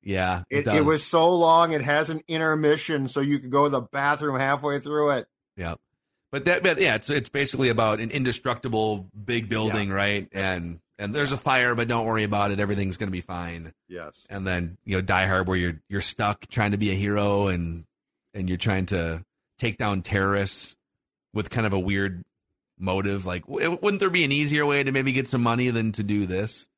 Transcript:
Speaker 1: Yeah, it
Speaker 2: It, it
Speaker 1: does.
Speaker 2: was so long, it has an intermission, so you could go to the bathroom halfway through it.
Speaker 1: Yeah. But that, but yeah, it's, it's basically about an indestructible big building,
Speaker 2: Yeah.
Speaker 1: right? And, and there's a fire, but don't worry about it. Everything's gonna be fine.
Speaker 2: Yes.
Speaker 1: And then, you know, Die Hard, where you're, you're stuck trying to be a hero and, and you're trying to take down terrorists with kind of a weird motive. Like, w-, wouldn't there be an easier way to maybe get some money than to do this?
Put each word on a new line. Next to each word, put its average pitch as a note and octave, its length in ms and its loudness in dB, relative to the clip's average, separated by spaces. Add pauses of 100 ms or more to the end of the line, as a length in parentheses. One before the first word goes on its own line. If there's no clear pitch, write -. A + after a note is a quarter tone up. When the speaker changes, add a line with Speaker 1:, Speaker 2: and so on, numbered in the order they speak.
Speaker 1:
Yeah, F#2 480 -2
it C#3 80 0
Speaker 2:
It, - 20 0
it C#3 60 -4
Speaker 1:
does. D3 200 4
Speaker 2:
was D#3 180 2
so E3+ 300 4
long, E3 380 6
it D3 100 0
has D3 280 2
an D#3 180 -6
intermission, D#3 800 0
so C#3+ 120 -4
you C#3 200 2
could B2+ 100 -12
go C#3+ 140 4
to D3 60 2
the C3+ 100 0
bathroom C#3+ 580 -2
halfway C#3 400 0
through D3 320 0
it. C3 160 -2 (300)
Speaker 1:
Yeah. E2+ 180 -6 (560)
But F#3 140 -6
that, F3 180 2
but F3 180 2
yeah, D#3 140 4
it's, A2 160 -4
it's D3 180 -2
basically C#3 420 0
about A2 280 2
an A2+ 140 -4
indestructible A2+ 960 -2 (160)
big A2+ 240 -2
building, G#2+ 400 0
Speaker 2:
Yeah. G2 60 -2
Speaker 1:
right? G2+ 360 0
And, F2+ 480 -4 (200)
and G2+ 140 -6
there's C#3+ 200 -2
a C#3 40 -4
fire, B2 380 2
but A#2 140 -2
don't A#2 180 0
worry A2 160 0
about G2+ 300 0
it. G2 80 -2
Everything's G2+ 380 -2
gonna G2+ 120 -4
be F#2 100 -4
fine. E2+ 520 -10 (160)
Speaker 2:
Yes. E2 420 -16
Speaker 1:
And G2 160 -6
then, F2 380 -2
you F#2+ 120 -2
know, F#2 40 2
Die F#2+ 260 2
Hard, F#2 220 2
where F#2 80 2
you're, F2 320 -2
you're G2+ 120 -4
stuck - 460 -2
trying G#2 240 0
to G2+ 80 0
be G#2 140 0
a - 20 0
hero G2+ 540 2
and, E2+ 360 -2 (480)
and F#2 160 -4
you're F2+ 100 -2
trying F#2+ 280 0
to E2+ 380 -2 (340)
take A2+ 180 -2
down G2+ 260 -2
terrorists G2 760 0 (580)
with G#2+ 160 -4
kind A2+ 160 0
of G2 60 0
a G2 80 0
weird G2 440 -2 (540)
motive. F#2+ 480 -2
Like, F2+ 200 -6
w-, D3 360 -2
wouldn't G3+ 160 2
there G3 120 2
be F3 140 2
an C#3 60 0
easier D3 360 2
way C#3+ 180 2
to C3+ 80 -2
maybe C3+ 180 0
get B2+ 160 0
some B2 160 0
money A#2+ 280 2
than A2+ 220 0
to G#2+ 120 -4
do G#2 220 0
this? F#2+ 520 -6